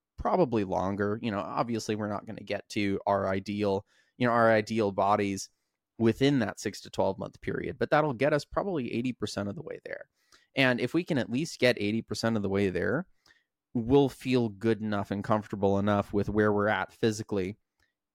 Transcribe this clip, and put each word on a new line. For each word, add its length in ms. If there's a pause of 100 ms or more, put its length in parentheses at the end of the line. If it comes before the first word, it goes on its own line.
(160)
probably 460
longer. 600
You 100
know, 80
obviously 560
we're 120
not 160
gonna 200
get 260
to 340
our 240
ideal, 560 (320)
you 120
know, 40
our 200
ideal 400
bodies 580 (480)
within 400
that 220
six 220
to 80
twelve 280
month 220
period, 400
but 100
that'll 220
get 200
us 120
probably 500
eighty 180
percent 360
of 80
the 60
way 220
there. 200 (500)
And 240
if 160
we 80
can 160
at 140
least 260
get 220
eighty 200
percent 360
of 80
the 40
way 220
there, 360 (680)
we'll 340
feel 420
good 300
enough 300
and 140
comfortable 560
enough 320
with 160
where 240
we're 160
at 240
physically 640 (580)